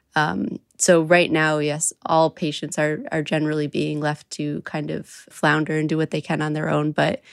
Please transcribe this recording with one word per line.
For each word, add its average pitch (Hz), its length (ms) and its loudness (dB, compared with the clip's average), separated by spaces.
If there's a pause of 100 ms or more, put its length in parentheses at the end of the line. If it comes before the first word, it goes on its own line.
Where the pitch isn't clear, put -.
(160)
Um, - 440 -2 (180)
so 170 260 6
right 170 280 4
now, 156 280 2
yes, 147 340 -2 (100)
all 160 280 2
patients 151 480 -6
are, 151 320 -2
are 160 100 -2
generally 151 460 0
being 151 340 -2
left 151 300 -4
to 151 320 -6
kind 151 260 -8
of - 160 -8
flounder 156 720 0
and 156 100 0
do 156 100 0
what 160 120 0
they 160 100 -4
can 151 220 -4
on 151 120 -2
their 156 160 -2
own. 151 220 0
But 151 300 0 (120)